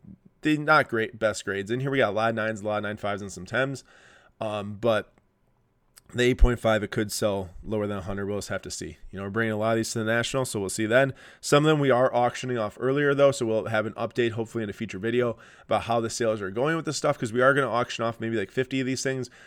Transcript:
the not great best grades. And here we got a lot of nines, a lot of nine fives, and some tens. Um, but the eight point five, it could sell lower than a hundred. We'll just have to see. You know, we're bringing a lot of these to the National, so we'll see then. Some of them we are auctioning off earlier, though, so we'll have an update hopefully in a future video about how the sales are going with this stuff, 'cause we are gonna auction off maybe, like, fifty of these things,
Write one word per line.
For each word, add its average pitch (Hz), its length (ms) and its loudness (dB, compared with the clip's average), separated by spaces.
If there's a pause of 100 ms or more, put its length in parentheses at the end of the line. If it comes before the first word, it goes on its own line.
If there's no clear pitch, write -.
(420)
the 156 140 2
not 147 320 4
great 110 300 -2
best 107 260 0
grades. 98 280 -4
And 131 100 -2
here 139 80 -4
we 135 80 0
got 107 120 4
a - 20 -2
lot 110 180 2
of 113 60 -2
nines, 110 240 -2
a 101 40 -8
lot 107 120 -2
of 104 80 -4
nine 104 120 -6
fives, 101 260 -4
and 98 100 -12
some 90 120 -14
tens. 131 380 -2 (580)
Um, 104 400 -6
but 107 320 2 (1000)
the 120 100 2
eight 127 140 4
point 123 220 -2
five, 107 240 0
it - 80 -8
could 107 180 -4
sell 98 400 -4 (140)
lower 104 240 -4
than 101 80 -6
a 92 60 -10
hundred. 98 240 -8
We'll 101 120 -4
just - 120 -10
have 98 120 -6
to 90 80 -14
see. 80 280 -12 (120)
You 92 80 -12
know, 98 60 -8
we're 101 60 -8
bringing 110 240 0
a - 20 -4
lot 110 160 0
of 113 60 2
these 113 160 -2
to 117 40 -4
the 110 60 -2
National, 117 400 -2
so 107 160 -4
we'll 95 80 -2
see 110 180 -2
then. 127 260 4 (280)
Some 147 240 4
of 151 40 4
them 156 120 4
we 139 100 4
are 123 240 4
auctioning 123 440 0
off 104 200 -2
earlier, 139 360 2
though, 139 180 8
so 120 140 -2
we'll 110 180 2
have 107 220 0
an 104 80 -8
update 117 380 0
hopefully 113 300 -4
in 101 80 -4
a - 40 -8
future 98 240 -8
video 117 400 0 (280)
about 107 180 0
how 117 160 0
the 113 100 -2
sales 110 320 0
are 95 80 -4
going 139 260 0
with 156 80 -6
this 151 140 -4
stuff, 147 200 0
'cause 110 140 -4
we 120 80 2
are 139 140 8
gonna 135 140 2
auction 117 360 -2
off 113 160 -4
maybe, 113 160 -2
like, 98 140 -2
fifty 131 280 -2
of 127 80 -2
these 131 160 -2
things, 131 280 -4 (160)